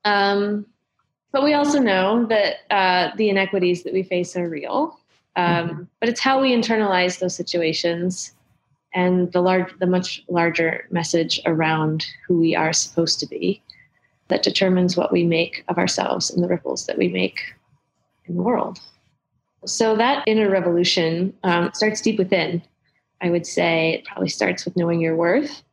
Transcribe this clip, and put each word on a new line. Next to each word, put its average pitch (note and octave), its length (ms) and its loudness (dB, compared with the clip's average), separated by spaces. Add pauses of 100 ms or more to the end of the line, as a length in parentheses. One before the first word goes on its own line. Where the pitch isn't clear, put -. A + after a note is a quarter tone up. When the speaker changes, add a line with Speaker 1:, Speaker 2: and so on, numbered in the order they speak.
Speaker 1:
Um, G3+ 600 0 (640)
but C4+ 120 0
we D4+ 100 4
also D4 260 2
know G#3+ 480 2
that, G#3+ 300 0 (120)
uh, F#3 480 2
the G#3+ 120 2
inequities F#3+ 540 0
that - 100 -8
we F#3 100 0
face F3+ 340 -4
are F3 100 -4
real. E3+ 500 -4 (400)
Um, E3+ 320 2
Speaker 2:
Mm-hmm. D#3+ 140 -10 (160)
Speaker 1:
but A3+ 80 0
it's A#3+ 140 -2
how C4+ 180 2
we C4 160 2
internalize G#3 640 0
those F3+ 160 -4
situations F3 960 -2 (600)
and F3+ 400 2
the F3+ 80 2
large, F#3 380 0
the F#3 80 0
much F3+ 420 -2
larger E3 600 0
message E3 540 -2
around D#3 600 0 (200)
who F3 140 2
we E3 160 4
are D#3+ 160 0
supposed - 480 -2
to D3 80 -6
be - 340 -4 (680)
that - 140 2
determines F#3 520 2
what - 160 0
we E3+ 140 2
make E3+ 420 -2
of F3 100 -2
ourselves - 540 -2
and F3 100 0
the F3 60 0
ripples - 380 -4
that - 120 -4
we - 120 2
make - 320 -2 (840)
in F3 100 -6
the F3+ 40 0
world. G#3+ 380 -2 (840)
So A3 320 0
that A3+ 280 0
inner G#3+ 240 2
revolution, F3 840 0 (100)
um, F3 300 2
starts G#3+ 260 -2
deep A3 180 0
within. E3+ 440 0 (600)
I F3 80 0
would E3+ 160 0
say E3 500 0
it - 100 -10
probably - 240 -4
starts - 340 -4
with F3+ 140 -4
knowing E3+ 240 0
your D#3+ 160 0
worth F#3+ 560 0